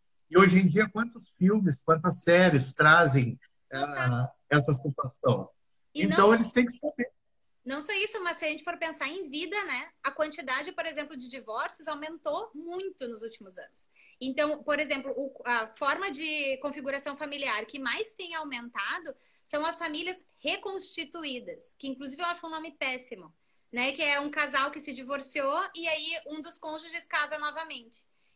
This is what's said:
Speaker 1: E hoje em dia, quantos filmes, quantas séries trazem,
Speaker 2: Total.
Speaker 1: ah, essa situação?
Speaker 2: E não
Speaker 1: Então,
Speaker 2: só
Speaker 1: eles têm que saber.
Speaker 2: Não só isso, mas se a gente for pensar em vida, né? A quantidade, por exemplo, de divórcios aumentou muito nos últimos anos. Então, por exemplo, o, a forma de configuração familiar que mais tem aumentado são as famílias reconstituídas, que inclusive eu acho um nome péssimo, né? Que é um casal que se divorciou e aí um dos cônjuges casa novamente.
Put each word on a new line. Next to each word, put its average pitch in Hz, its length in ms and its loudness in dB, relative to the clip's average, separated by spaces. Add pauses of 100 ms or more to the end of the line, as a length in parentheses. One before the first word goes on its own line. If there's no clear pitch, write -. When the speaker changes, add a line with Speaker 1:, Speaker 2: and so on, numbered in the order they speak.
(280)
Speaker 1:
E 160 80 2
hoje 185 220 10
em 190 80 8
dia, 202 220 4
quantos 233 500 -6
filmes, 185 460 4
quantas 160 380 4
séries 170 520 8
trazem, 151 640 6 (320)
Speaker 2:
Total. 139 260 -2
Speaker 1:
ah, 127 360 0 (180)
essa 147 240 4
situação? 127 760 0 (460)
Speaker 2:
E 302 120 0
não 302 60 2
Speaker 1:
Então, 330 160 8
Speaker 2:
só 226 60 10
Speaker 1:
eles 226 160 2
têm 247 160 4
que 247 60 -4
saber. 277 380 -6 (540)
Speaker 2:
Não 269 180 -6
só 415 100 -6
isso, 415 300 -2
mas 339 160 -4
se 339 60 -6
a 311 40 0
gente 302 160 -6
for 349 140 -6
pensar 320 300 -4
em 339 200 -8
vida, 320 360 -4
né? 285 240 -4 (140)
A 269 80 -2
quantidade, 294 640 -4
por 330 140 -6
exemplo, 294 300 -8
de 247 120 -12
divórcios 247 580 -8
aumentou 311 680 -6
muito 339 540 -10
nos 220 140 -12
últimos 220 360 -16
anos. - 300 -20 (320)
Então, 294 420 -2
por 285 160 0
exemplo, 277 380 -4
o, 269 280 -8
a 240 220 0 (100)
forma 320 340 -2
de 294 480 -4
configuração 277 600 -6
familiar 277 480 -4
que 285 120 -14
mais 269 340 -4
tem 339 220 -12
aumentado 254 800 -8 (300)
são 302 220 -2
as 330 100 -2
famílias 330 400 -6 (220)
reconstituídas, 320 1400 -8
que 269 100 -10
inclusive 269 340 -8
eu 349 40 -2
acho 339 200 -6
um 330 40 -12
nome 320 220 -10
péssimo, 247 640 -8 (380)
né? 254 200 -2
Que 311 100 -6
é 285 180 2
um 294 100 -4
casal 294 400 0
que 294 100 -12
se 294 120 -10
divorciou 269 680 -4 (140)
e 339 140 -8
aí 320 400 -4
um 302 120 -10
dos 330 180 -14
cônjuges 320 480 -10
casa 302 320 -2
novamente. 294 640 -10 (320)